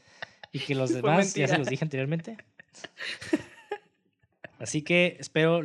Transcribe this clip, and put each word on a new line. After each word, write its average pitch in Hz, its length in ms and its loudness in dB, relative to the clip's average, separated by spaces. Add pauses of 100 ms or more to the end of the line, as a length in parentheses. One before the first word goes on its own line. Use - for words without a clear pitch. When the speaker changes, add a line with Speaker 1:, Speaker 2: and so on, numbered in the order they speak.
(520)
Speaker 1:
y 143 80 -4
que 143 140 -4
los 131 160 0
Speaker 2:
<laughs> - 20 2
Fue 123 80 -2
Speaker 1:
demás 151 160 4 (180)
ya 202 80 0
Speaker 2:
mentira. - 60 2
Speaker 1:
se 180 100 2
los 127 100 -2
dije 135 160 -2
anteriormente. 156 520 -4 (2250)
Así 147 240 -4
que 175 360 2
espero 165 460 2